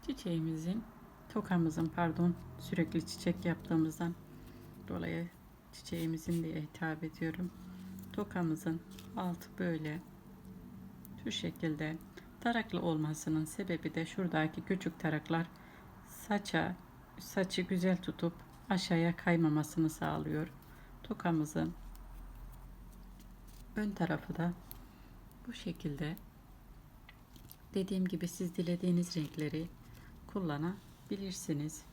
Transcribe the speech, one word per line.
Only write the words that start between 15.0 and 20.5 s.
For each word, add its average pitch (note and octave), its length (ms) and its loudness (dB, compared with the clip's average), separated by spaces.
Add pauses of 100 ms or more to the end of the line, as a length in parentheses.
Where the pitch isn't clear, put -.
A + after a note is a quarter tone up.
saça, - 680 2 (440)
saçı F#3+ 420 2
güzel F3+ 360 6
tutup E3+ 360 0 (360)
aşağıya E3+ 460 6
kaymamasını D#3+ 720 6
sağlıyor. D#3 580 0 (560)